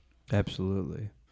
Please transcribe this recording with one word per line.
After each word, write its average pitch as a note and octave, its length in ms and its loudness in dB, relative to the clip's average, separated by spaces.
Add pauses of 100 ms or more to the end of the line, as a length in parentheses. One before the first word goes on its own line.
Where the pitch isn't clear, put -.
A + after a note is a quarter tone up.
(320)
Absolutely. G2 800 0 (220)